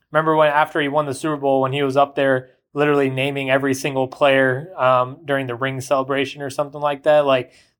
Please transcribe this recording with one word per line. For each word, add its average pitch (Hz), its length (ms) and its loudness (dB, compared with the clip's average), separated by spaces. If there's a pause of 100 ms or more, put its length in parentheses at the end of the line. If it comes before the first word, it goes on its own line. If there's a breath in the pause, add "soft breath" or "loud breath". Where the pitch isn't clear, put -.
(100)
remember 156 240 2
when, 156 140 4
after 151 320 0
he 143 80 0
won 147 180 -2
the 131 80 -4
Super 156 220 -4
Bowl, 135 240 0
when 131 120 0
he 143 120 -2
was 135 120 -2
up 143 200 2
there 135 340 0 (240 soft breath)
literally 143 360 2
naming 135 400 -4
every 135 240 2
single 131 340 -4
player, 135 680 0
um, 131 480 0
during 139 220 -2
the 120 80 -8
ring 131 260 -6
celebration 135 600 -4
or 139 80 -8
something 143 300 -8
like 143 240 -4
that? 151 200 4
Like, 135 280 0 (280 soft breath)